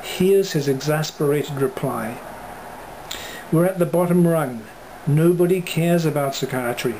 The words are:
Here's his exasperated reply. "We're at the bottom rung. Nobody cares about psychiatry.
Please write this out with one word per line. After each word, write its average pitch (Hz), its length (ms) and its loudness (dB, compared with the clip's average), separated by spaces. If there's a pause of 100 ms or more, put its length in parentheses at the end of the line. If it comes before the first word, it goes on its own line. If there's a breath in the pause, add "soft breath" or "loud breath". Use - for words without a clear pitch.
Here's 190 480 2
his 143 160 0
exasperated 147 880 0
reply. 123 640 -2 (1300 loud breath)
"We're 170 140 6
at 185 140 0
the 170 80 2
bottom 175 400 4
rung. 135 360 0 (440)
Nobody 170 540 4
cares 170 440 2
about 143 300 0
psychiatry. 127 640 -2